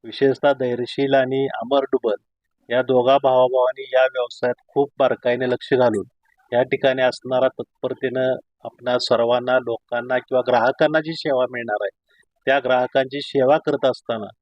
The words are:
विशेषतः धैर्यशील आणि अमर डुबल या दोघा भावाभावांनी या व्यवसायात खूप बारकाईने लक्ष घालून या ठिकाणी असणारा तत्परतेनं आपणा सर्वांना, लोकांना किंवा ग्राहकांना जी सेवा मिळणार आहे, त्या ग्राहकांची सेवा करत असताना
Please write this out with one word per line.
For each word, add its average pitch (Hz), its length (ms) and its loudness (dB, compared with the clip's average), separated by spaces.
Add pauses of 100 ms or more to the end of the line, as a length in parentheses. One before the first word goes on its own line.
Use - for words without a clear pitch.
विशेषतः 135 480 0
धैर्यशील 127 600 -2
आणि 135 320 0
अमर 131 360 -2
डुबल 123 320 -2 (560)
या 123 120 0
दोघा 127 400 4
भावाभावांनी 127 720 2
या 127 120 4
व्यवसायात 123 640 -4
खूप 139 300 -2
बारकाईने 123 520 0
लक्ष 123 240 -2
घालून 117 300 2 (480)
या 120 100 2
ठिकाणी 131 400 0
असणारा 127 460 0
तत्परतेनं 127 880 -4 (280)
आपणा 123 340 -4
सर्वांना, 123 600 0
लोकांना 123 600 -4
किंवा 127 300 -2
ग्राहकांना 135 520 2
जी 160 120 -8
सेवा 135 380 0
मिळणार 117 300 -6
आहे, 101 180 -6 (480)
त्या 135 120 2
ग्राहकांची 127 640 0
सेवा 139 360 2
करत 143 260 -2
असताना 117 420 -4 (160)